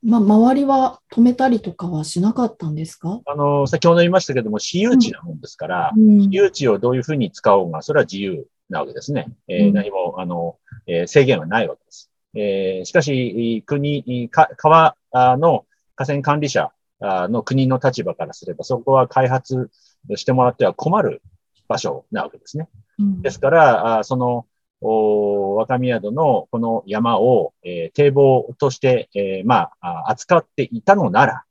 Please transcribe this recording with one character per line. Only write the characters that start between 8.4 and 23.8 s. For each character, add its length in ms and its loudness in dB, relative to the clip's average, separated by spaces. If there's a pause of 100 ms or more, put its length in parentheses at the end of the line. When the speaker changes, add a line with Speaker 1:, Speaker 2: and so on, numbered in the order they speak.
Speaker 2:
な 120 -8
わ 40 -6
け 80 -18
で 80 -12
す 120 -8
ね。 160 -6 (180)
え 120 -6
ー、 100 4
Speaker 1:
う 20 2
ん。 20 2
Speaker 2:
何 160 -2
も、 280 -6
あ 80 -10
の、 320 -8 (300)
え 160 -2
ー、 40 -8
制 180 4
限 140 2
は 60 -10
な 160 -2
い 60 -4
わ 80 -10
け 80 -20
で 80 -20
す。 200 -20 (220)
え 500 -4
ー、 20 -12
し 80 -16
か 80 4
し、 640 -2
国、 640 -4
か-、 280 2
川 380 4 (180)
の 520 2 (300)
河 120 -6
川 140 -4
管 180 0
理 100 -4
者 220 -2 (300)
の 420 -4
国 240 0
の 160 0
立 220 -2
場 100 -6
か 100 -8
ら 80 -18
す 120 -20
れ 80 -10
ば、 100 -12
そ 160 -4
こ 140 0
は 160 2
開 180 0
発 420 -4 (460)
し 80 -12
て 80 -2
も 140 2
ら 60 2
っ 40 -10
て 100 0
は 80 0
困 280 -2
る 200 -4 (460)
場 100 -4
所 340 -8
な 120 -6
わ 80 -10
け 60 -20
で 100 -20
す 100 -12
ね。 120 -10 (300)
Speaker 1:
う 40 0
ん。 180 -2
Speaker 2:
で 100 -4
す 80 -14
か 100 0
ら、 500 4